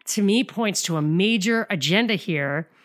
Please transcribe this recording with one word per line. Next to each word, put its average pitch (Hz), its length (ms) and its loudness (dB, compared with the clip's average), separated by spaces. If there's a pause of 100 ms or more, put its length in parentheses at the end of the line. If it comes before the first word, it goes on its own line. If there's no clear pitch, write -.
to - 160 -2
me 214 220 4
points 214 380 -4
to 165 140 -4
a 151 60 0
major 208 680 2
agenda 202 440 0
here, 151 540 -4 (160)